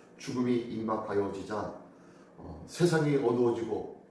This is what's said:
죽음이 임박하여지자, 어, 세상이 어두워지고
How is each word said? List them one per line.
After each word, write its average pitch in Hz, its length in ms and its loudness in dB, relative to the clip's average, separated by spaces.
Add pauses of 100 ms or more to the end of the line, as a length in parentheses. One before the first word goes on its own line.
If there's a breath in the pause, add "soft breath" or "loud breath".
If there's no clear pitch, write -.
(160 loud breath)
죽음이 123 400 0
임박하여지자, 104 1160 -2 (640 loud breath)
어, - 280 -14
세상이 156 500 4
어두워지고 117 960 0